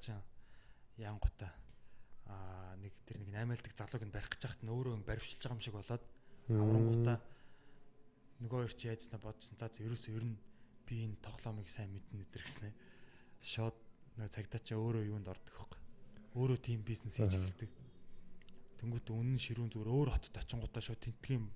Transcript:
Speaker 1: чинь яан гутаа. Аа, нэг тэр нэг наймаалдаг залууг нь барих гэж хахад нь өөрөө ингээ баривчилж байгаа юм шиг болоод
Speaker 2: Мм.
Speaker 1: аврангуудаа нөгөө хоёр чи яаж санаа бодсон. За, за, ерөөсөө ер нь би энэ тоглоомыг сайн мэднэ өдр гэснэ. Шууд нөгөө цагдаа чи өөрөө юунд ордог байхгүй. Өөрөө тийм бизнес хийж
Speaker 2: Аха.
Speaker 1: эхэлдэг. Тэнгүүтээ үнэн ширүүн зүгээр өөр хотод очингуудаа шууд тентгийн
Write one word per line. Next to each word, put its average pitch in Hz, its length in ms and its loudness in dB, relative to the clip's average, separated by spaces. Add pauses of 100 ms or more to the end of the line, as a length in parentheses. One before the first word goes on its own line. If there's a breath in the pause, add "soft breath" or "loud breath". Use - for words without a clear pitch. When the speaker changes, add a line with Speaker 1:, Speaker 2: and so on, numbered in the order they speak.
Speaker 1:
чинь 104 220 -4 (720 soft breath)
яан 104 240 -4
гутаа. - 320 4 (760 soft breath)
Аа, 95 520 -6
нэг 98 120 -8 (120)
тэр 113 160 -8
нэг 101 160 -6
наймаалдаг 117 400 -2
залууг 110 320 -2
нь 92 40 -8
барих - 200 -2
гэж - 160 -4
хахад - 160 -6
нь 110 80 0
өөрөө 123 240 2
ингээ 104 160 -4
баривчилж - 320 -2
байгаа 120 120 0
юм 107 80 -4
шиг 104 120 -2
болоод 120 280 -2 (440 loud breath)
Speaker 2:
Мм. 110 160 10
Speaker 1:
аврангуудаа 113 540 10 (1200 loud breath)
нөгөө 120 240 0
хоёр 113 80 -2
чи - 160 -4
яаж 113 160 -2
санаа 107 240 -4
бодсон. - 320 -8
За, 113 80 -2
за, - 160 -8
ерөөсөө 113 320 0
ер 113 80 0
нь 113 120 0 (520 loud breath)
би 123 60 0 (100)
энэ 107 160 -2
тоглоомыг 107 480 -4
сайн 101 240 -4
мэднэ 98 320 -6
өдр - 240 -8
гэснэ. 104 240 -2 (720 loud breath)
Шууд 113 320 0 (400)
нөгөө 107 160 -4
цагдаа 110 320 -2
чи - 80 -2
өөрөө 113 400 4
юунд 101 160 -2
ордог - 240 -8
байхгүй. - 280 -10 (520)
Өөрөө 127 320 6
тийм 117 160 2
бизнес 104 400 -2
хийж 95 160 8
Speaker 2:
Аха. 92 80 4
Speaker 1:
эхэлдэг. 95 260 -2 (1080)
Тэнгүүтээ 117 320 0
үнэн 120 320 4
ширүүн 117 320 0
зүгээр 110 160 2
өөр 139 240 8
хотод - 240 2
очингуудаа 117 400 -2
шууд - 240 -2
тентгийн 113 540 0